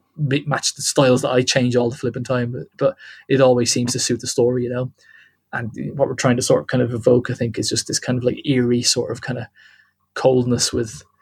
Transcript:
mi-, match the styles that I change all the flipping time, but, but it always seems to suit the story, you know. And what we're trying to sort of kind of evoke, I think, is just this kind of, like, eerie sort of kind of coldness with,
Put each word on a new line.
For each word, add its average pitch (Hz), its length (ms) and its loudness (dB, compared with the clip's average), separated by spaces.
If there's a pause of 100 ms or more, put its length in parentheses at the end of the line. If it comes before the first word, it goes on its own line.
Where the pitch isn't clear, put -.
(160)
mi-, 147 300 -2
match - 300 -4
the - 60 -14
styles - 380 4
that 135 100 -2
I 127 120 2
change 123 340 2
all 120 140 2
the 120 80 -10
flipping 123 260 -6
time, 123 280 -2
but, 147 160 -10 (100)
but 139 180 0 (320)
it 135 140 4
always 123 280 4
seems 123 220 0
to 120 60 -4
suit 117 220 -2
the - 60 -10
story, 123 380 0
you 120 60 -6
know. 123 200 -4 (600)
And 117 180 -8 (240)
what 139 140 0
we're 131 60 -4
trying 123 220 2
to 127 60 -2
sort 139 200 2
of - 60 -14
kind 127 140 0
of 120 120 -2
evoke, 123 340 2
I 123 60 -2
think, 117 240 -4
is 117 100 -2
just - 180 -4
this - 140 -4
kind 123 160 -2
of, 120 80 -4
like, 123 220 -2
eerie 123 340 2
sort 120 300 0
of 120 100 -8
kind 127 180 -6
of 113 60 -6 (680)
coldness 123 580 2
with, 120 300 -6 (200)